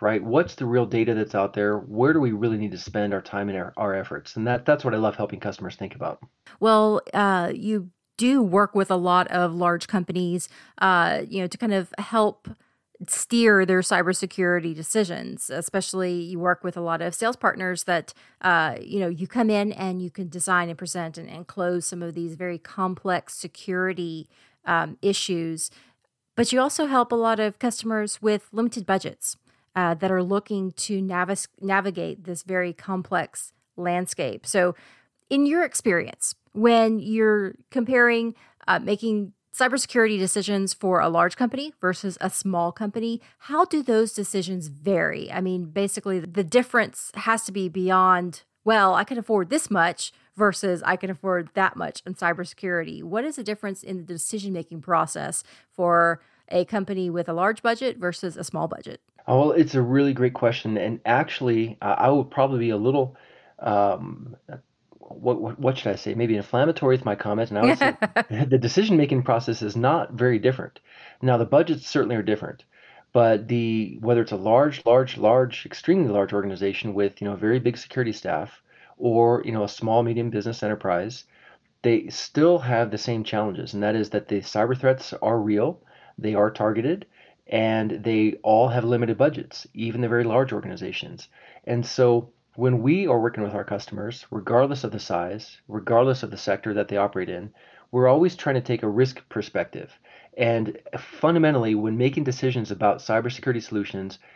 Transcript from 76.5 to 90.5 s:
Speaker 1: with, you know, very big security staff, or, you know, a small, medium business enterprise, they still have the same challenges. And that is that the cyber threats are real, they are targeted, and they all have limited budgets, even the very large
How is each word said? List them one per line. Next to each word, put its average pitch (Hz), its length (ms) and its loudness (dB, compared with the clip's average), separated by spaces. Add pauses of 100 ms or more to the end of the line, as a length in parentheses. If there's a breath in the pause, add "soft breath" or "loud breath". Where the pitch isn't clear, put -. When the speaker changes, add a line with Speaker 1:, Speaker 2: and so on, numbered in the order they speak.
Speaker 1:
with, 101 260 0
you 101 60 -4
know, 101 80 -4
very 107 240 2
big 123 180 -2
security 120 360 -4
staff, - 480 -6 (360 soft breath)
or, 117 480 4
you 113 60 -4
know, 110 120 -2
a 101 60 -2
small, 110 320 2
medium 117 300 -2
business 113 320 -4
enterprise, 104 640 -2 (580 soft breath)
they 117 240 2
still 165 500 2
have 120 320 0
the 104 80 -4
same 113 260 -4
challenges. 104 500 -4
And 101 100 -2
that 104 120 0
is 107 160 -2
that - 180 -4
the 101 120 -2
cyber 120 360 0
threats 131 440 0
are 113 180 2
real, 107 400 0 (380 soft breath)
they 107 160 -4
are 104 160 4
targeted, 113 560 -2 (420 soft breath)
and 110 560 0
they 107 380 2
all 113 280 4
have 120 140 0
limited 117 340 0
budgets, - 560 -2
even 113 280 -6
the 120 60 0
very 120 160 2
large 120 300 2